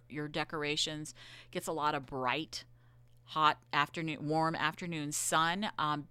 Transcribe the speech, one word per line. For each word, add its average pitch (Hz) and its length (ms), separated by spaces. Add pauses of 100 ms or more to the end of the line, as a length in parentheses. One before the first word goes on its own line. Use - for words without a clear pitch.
your 151 200
decorations 151 880 (360)
gets 180 160
a 175 60
lot 151 220
of 135 120
bright, 135 580 (640)
hot 156 300 (160)
afternoon, 151 560
warm 160 260
afternoon 156 560
sun, 170 560 (120)
um, 151 320